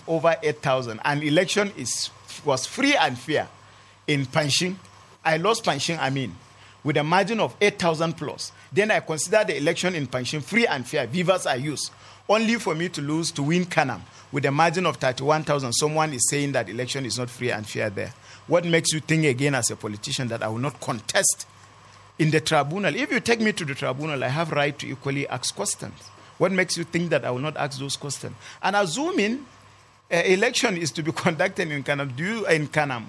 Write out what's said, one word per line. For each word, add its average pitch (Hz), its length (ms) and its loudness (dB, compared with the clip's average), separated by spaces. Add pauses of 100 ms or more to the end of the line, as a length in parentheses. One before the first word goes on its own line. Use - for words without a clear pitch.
over 165 360 4
eight 147 180 0
thousand, 131 440 0
and 147 180 0
election 190 540 2
is, - 340 -6 (340)
was 135 220 0
free 277 300 2
and 143 200 2
fair 127 320 -2 (580)
in 139 200 2
Pankshin, 156 480 0 (500)
I 160 140 4
lost 202 260 2
Pankshin, 160 360 0
I 135 100 0
mean, 131 240 -4 (480)
with 147 140 0
a 147 80 4
margin 190 360 4
of 147 200 0
eight 202 180 4
thousand 165 400 0
plus. - 340 -8 (200)
Then 202 180 2
I 180 100 4
consider 175 440 2
the 180 120 0
election 170 380 0
in 143 140 -2
Pankshin 127 340 -4
free 220 240 2
and 135 200 -2
fair, 143 200 -2
vivas 180 400 0
are 143 100 2
used, 139 340 -6 (380)
only 220 280 4
for 185 180 -2
me 170 160 -2
to - 100 -8
lose, 156 320 -2
to 143 120 -4
win 175 200 2
Kanam 139 360 2 (300)
with 135 140 0
a 139 60 2
margin 165 340 4
of 156 140 0
thirty-one 139 440 0
thousand. 139 300 -2
Someone 156 400 0
is 123 160 0
saying 143 240 0
that 120 160 0
election 123 380 -4
is 107 100 -4
not 123 140 -4
free 123 200 -4
and 104 160 -4
fair 113 220 -4
there. 101 240 -6 (340)
What 170 200 2
makes 165 260 2
you 156 80 -2
think 160 240 2
again 143 300 2
as 120 160 0
a 107 60 -6
politician 117 520 -6
that 110 140 -4
I 107 60 -2
will 110 100 -4
not 135 220 -4
contest - 640 -2 (720)
in 156 120 4
the 151 120 4
tribunal? 156 520 0
If 262 160 -4
you 247 100 0
take 226 200 0
me 214 120 2
to 196 120 -6
the 139 100 -4
tribunal, 139 480 -4
I 123 60 0
have 160 240 0
right 143 260 2
to - 80 -10
equally 139 420 -4
ask - 280 -6
questions. - 380 -6 (420)
What 190 160 2
makes 185 240 0
you 170 80 -4
think 175 260 -2
that 139 140 2
I 123 80 -2
will 123 80 -2
not 147 160 -4
ask 139 240 -4
those 139 160 -6
questions? 131 400 -10 (260)
And 190 140 0
assuming, 233 680 0 (640)
uh, 175 140 2
election 202 520 4
is 165 160 -2
to 165 100 -4
be 156 100 -2
<laughs> - 20 -16
conducted 180 540 0
in 143 140 -4
Kanam, 139 320 -2
do 139 80 -6
you, 214 240 -4
in 156 220 2
Kanam 131 400 -2